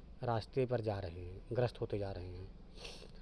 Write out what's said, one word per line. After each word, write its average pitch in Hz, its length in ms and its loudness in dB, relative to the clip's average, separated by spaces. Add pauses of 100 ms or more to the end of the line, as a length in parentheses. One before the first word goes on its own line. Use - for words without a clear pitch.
(220)
रास्ते 120 440 4
पर 120 140 4
जा 107 180 2
रहे 90 220 -4
हैं, 90 200 -8 (120)
ग्रस्त 120 280 4
होते 110 180 0
जा 98 140 0
रहे 90 140 -4
हैं। 92 220 -6 (720)